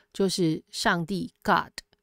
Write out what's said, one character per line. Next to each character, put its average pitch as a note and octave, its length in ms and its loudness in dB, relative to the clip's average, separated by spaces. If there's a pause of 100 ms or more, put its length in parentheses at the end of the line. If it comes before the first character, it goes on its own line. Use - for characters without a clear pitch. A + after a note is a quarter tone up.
(120)
就 G3 160 0
是 E3+ 420 0
上 F3 340 0
帝， E3+ 280 -6 (100)
God， E3+ 300 2 (300)